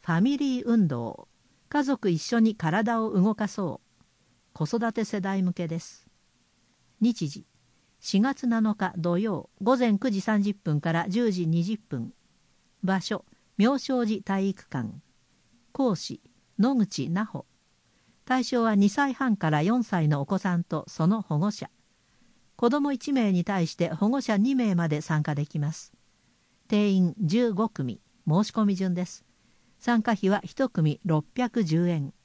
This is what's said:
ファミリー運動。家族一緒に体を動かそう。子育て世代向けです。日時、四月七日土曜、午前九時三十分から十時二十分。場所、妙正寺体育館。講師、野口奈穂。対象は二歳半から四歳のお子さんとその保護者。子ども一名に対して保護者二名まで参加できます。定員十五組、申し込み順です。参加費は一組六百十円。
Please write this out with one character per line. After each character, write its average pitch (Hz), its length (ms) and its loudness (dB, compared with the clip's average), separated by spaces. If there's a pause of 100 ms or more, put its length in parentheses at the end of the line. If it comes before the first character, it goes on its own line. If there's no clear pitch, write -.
フ 170 60 0
ァ 165 80 4
ミ 269 180 2
リ 262 240 0
ー - 20 -12
運 233 220 4
動。 120 400 -6 (420)
家 294 140 0
族 254 260 0
一 165 140 0
緒 233 160 -2
に 220 160 4
体 220 480 0
を 220 80 -2
動 208 240 2
か 202 140 -4
そ 180 340 -6
う。 - 220 -20 (480)
子 - 140 -4
育 226 260 -2
て 220 120 -2
世 208 160 -4
代 190 220 -2
向 180 100 0
け 175 140 -6
で 165 140 -6
す。 - 260 -20 (960)
日 220 280 0
時、 - 160 -12 (540)
四 - 220 0
月 269 260 0
七 220 300 0
日 180 200 -4
土 175 220 0
曜、 208 320 -4 (100)
午 233 160 4
前 226 220 2
九 254 140 0
時 196 80 0
三 208 220 0
十 202 120 0
分 151 260 -2
か 165 120 -2
ら 170 160 -2
十 220 240 0
時 175 160 -2
二 165 160 2
十 214 140 -4
分。 - 360 -8 (680)
場 185 160 0
所、 - 240 -6 (340)
妙 247 200 4
正 247 280 -2
寺 208 160 -4
体 196 260 0
育 - 200 -6
館。 113 220 -6 (840)
講 240 240 0
師、 - 260 -12 (340)
野 254 200 2
口 185 320 -2
奈 196 200 -2
穂。 - 160 -12 (800)
対 254 200 0
象 240 180 0
は 220 140 2
二 202 120 6
歳 277 240 0
半 240 240 0
か 156 140 0
ら 151 140 2
四 233 180 2
歳 170 240 0
の 147 140 2
お 139 60 -4
子 190 120 -2
さ 180 180 -2
ん 170 60 0
と 160 240 -6
そ 165 220 0
の 220 120 2
保 151 200 -2
護 208 100 0
者。 - 180 -10 (840)
子 233 140 2
ど 285 120 2
も 285 120 0
一 277 200 -4
名 226 200 2
に 175 100 2
対 180 240 0
し - 80 -10
て 170 140 -2
保 196 200 0
護 269 120 0
者 220 160 -2
二 247 180 2
名 220 220 0
ま 170 100 0
で 151 140 -2
参 151 240 0
加 151 100 -2
で 143 120 -2
き - 120 -8
ま 147 140 -2
す。 - 200 -16 (760)
定 208 240 2
員 180 260 2
十 220 340 2
五 214 160 0
組、 123 320 -6 (240)
申 175 200 2
し - 80 -6
込 220 140 2
み 196 100 2
順 185 180 -2
で 180 100 -2
す。 - 220 -16 (520)
参 233 240 0
加 233 100 0
費 190 180 0
は 202 120 2
一 - 260 -4
組 156 360 0
六 156 200 0 (100)
百 240 300 0
十 165 240 0
円。 147 240 -4 (120)